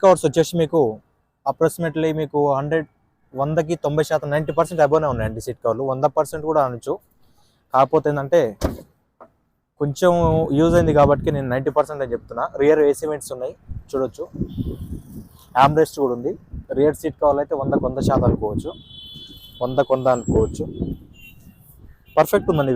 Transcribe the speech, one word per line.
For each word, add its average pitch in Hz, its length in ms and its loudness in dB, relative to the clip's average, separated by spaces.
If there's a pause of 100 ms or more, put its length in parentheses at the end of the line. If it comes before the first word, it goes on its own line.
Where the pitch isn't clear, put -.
కవర్స్ 185 240 6
వచ్చేసి 156 340 0
మీకు 160 200 2 (680)
approximately 160 680 -2
మీకు 147 220 -2 (180)
హండ్రెడ్, 151 280 -2 (540)
వందకి 156 340 -2 (100)
తొంభై 151 240 0
శాతం, 151 260 -2
నైంటీ 156 240 -2
పర్సెంట్ 160 260 2
అబోవ్‌నే 151 280 2
ఉన్నాయండి 113 340 -4
సీట్ 123 180 -10
కవర్లు, 117 180 0 (100)
వంద 131 120 -2 (140)
పర్సెంట్ 151 320 -4
కూడా 156 160 2
అనొచ్చు. 123 260 -8 (800)
కాకపోతే 139 360 4
ఏంటంటే 147 300 2 (1400)
కొంచెం 147 320 2 (460)
యూజ్ 165 200 4
అయింది 165 220 4
కాబట్టి 143 360 4
నేను 135 180 -4
నైంటీ 135 240 -2
పర్సెంట్ 147 260 -2
అని 117 100 -6
చెప్తున్నా. 117 300 -6 (180)
రియర్ 151 280 6
ఏసీ 151 220 -4
వెంట్స్ 139 240 -10
ఉన్నాయి, 127 180 -10 (360)
చూడొచ్చు. 131 380 -6 (1400)
ఆర్మ్‌రెస్ట్ 151 400 2
కూడా 123 140 0
ఉంది. 135 140 -6 (460)
రియర్ 143 240 2
సీట్ 156 200 -6
కవర్లు 143 220 2
అయితే 151 100 -6 (100)
వందకు 135 240 -2
వంద 131 100 -6
శాతం - 320 0
అనుకోవచ్చు, 107 400 -4 (920)
వందకు 131 320 0
వంద 131 120 -2
అనుకోవచ్చు. 113 580 0 (1500)
పర్ఫెక్ట్ 196 380 2
ఉందండి 135 220 0